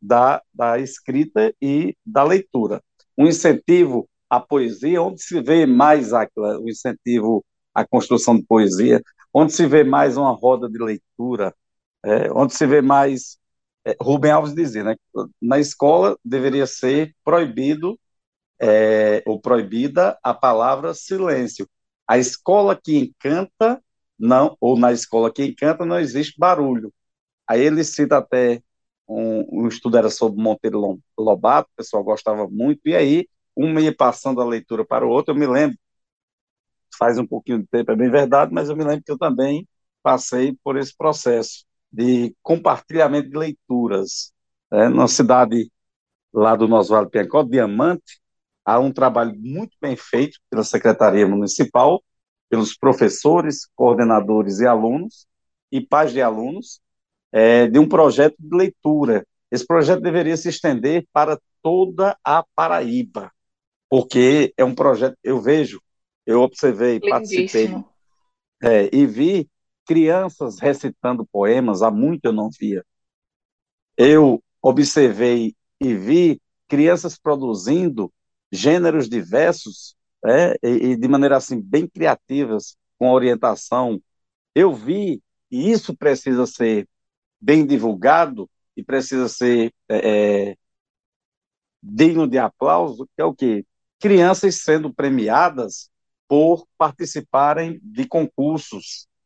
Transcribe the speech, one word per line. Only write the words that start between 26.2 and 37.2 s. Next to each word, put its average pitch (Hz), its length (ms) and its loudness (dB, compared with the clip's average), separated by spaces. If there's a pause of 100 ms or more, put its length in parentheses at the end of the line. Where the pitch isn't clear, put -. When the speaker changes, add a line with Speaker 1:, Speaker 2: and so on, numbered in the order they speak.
Speaker 1:
barulho." 139 560 0 (540)
Aí 117 180 0
ele 156 200 2
cita 147 340 0
até 123 420 0 (460)
um, 110 560 -6
um 117 60 -2
estudo 117 280 -2
era 110 140 2
sobre 110 320 -4
Monteiro 107 380 -2
Lom-, 98 200 -6 (160)
Lobato, 110 560 0
o - 40 -20
pessoal 110 260 -6
gostava 107 460 -4
muito, 123 360 -4
e 160 120 0
aí 160 320 2 (280)
um 156 220 0
ia 156 160 0
passando 127 460 -2
a 120 40 -2
leitura 113 400 -6
para 123 220 -2
o - 20 -2
outro. 135 240 0
Eu 139 60 -2
me 147 80 0
lembro, 135 320 0 (1200)
faz 117 180 0
um 123 100 -4